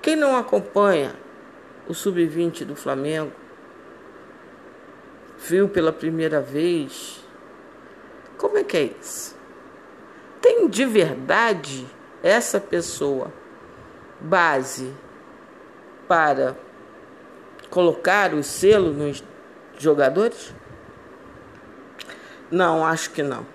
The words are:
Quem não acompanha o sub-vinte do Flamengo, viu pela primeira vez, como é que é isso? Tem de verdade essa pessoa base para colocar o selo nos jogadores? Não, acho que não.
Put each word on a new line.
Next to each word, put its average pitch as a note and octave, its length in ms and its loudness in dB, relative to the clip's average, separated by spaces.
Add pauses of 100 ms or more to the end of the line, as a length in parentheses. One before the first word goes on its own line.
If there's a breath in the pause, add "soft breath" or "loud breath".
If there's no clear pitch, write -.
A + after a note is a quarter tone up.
Quem D#4 140 2
não C#4 200 2
acompanha G3+ 760 0 (720)
o E3+ 80 -8
sub-vinte E3+ 680 -2
do D3 100 -10
Flamengo, C#3+ 580 -4 (2000)
viu F#3+ 320 2
pela E3 240 0
primeira D#3+ 480 -2
vez, D3 840 -4 (1120)
como G#4 220 -2
é G4 60 0
que - 120 -4
é D3+ 60 2 (180)
isso? - 360 -14 (1040)
Tem A4+ 280 4
de A3 180 0
verdade D#3 1000 0 (360)
essa G#3+ 380 2
pessoa D3 720 -4 (880)
base C#3 720 0 (1120)
para C#3 500 2 (1120)
colocar F3+ 640 2
o D3+ 100 -2
selo F#3 500 4
nos C#3+ 300 -6 (560)
jogadores? D3+ 760 2 (2000 loud breath)
Não, E3 340 2
acho D#3+ 260 -2
que D#3 120 -6
não. A#2+ 320 -6